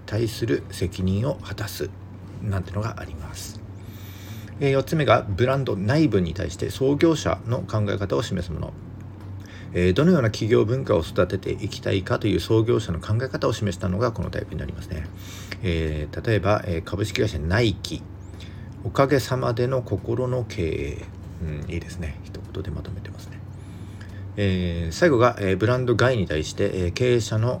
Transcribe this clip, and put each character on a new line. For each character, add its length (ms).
対 240
す 160
る 260
責 320
任 240
を 100
果 180
た 140
す 200
な 160
ん 60
て 80
の 100
が 180
あ 40
り 100
ま 200
す。 280
え 80
ー、 40
四 100
つ 120
目 120
が 200
ブ 200
ラ 100
ン 80
ド 100
内 340
部 120
に 140
対 160
し 60
て 120
創 280
業 200
者 300
の 140
考 280
え 80
方 200
を 60
示 240
す 60
も 80
の。 120
え 180
ー、 40
ど 100
の 80
よ 60
う 40
な 80
企 180
業 180
文 180
化 100
を 60
育 260
て 120
て 140
い 180
き 100
た 120
い 100
か 160
と 80
い 100
う 40
創 240
業 160
者 120
の 80
考 220
え 60
方 200
を 60
示 200
し 60
た 80
の 100
が 140
こ 100
の 60
タ 120
イ 40
プ 80
に 80
な 60
り 80
ま 80
す 60
ね。 180
え 480
ー、 160
例 80
え 60
ば、 260
え 120
ー、 60
株 220
式 160
会 80
社 80
ナ 240
イ 100
キ、 300
お 60
か 160
げ 120
さ 200
ま 160
で 120
の 140
心 480
の 160
経 220
営。 380
う 280
ん、 40
い 60
い 20
で 80
す 100
ね。 260
一 140
言 100
で 80
ま 120
と 80
め 100
て 100
ま 80
す 100
ね。 100
え 500
ー、 20
最 160
後 100
が、 220
え 140
ー、 20
ブ 100
ラ 120
ン 60
ド 120
外 200
に 120
対 160
し 80
て、 200
え 140
ー、 60
経 220
営 60
者 180
の 220